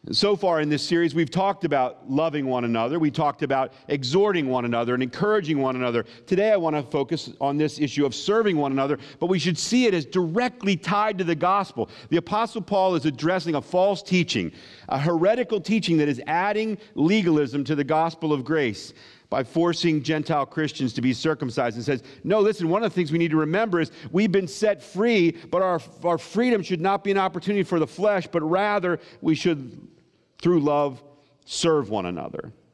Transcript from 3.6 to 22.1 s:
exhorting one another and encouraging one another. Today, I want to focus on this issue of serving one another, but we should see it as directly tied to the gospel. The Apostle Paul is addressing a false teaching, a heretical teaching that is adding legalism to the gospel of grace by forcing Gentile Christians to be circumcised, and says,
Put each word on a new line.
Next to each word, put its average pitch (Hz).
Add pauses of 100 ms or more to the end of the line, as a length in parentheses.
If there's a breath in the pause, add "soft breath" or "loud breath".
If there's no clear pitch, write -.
exhorting 151
one 127
another 120
and 127
encouraging 160
one 131
another. 120 (220 loud breath)
Today, 202
I 208
want 160
to 147
focus 139 (100)
on 139
this 151
issue 143
of 127
serving 208
one 143
another, 139 (200 loud breath)
but 180
we 185
should 160
see 247
it 185
as 151
directly 190
tied 208
to 185
the 170
gospel. 180 (200 loud breath)
The 165
Apostle 214
Paul 190
is 151
addressing 156
a 135
false 185
teaching, 170 (380 loud breath)
a 135
heretical 190
teaching 170
that 147
is 127
adding 208 (160 loud breath)
legalism 151
to 151
the 143
gospel 160
of 131
grace 139 (380 loud breath)
by 131
forcing 165
Gentile 151
Christians 135
to 127
be 123
circumcised, 123
and 120
says, 135 (200 loud breath)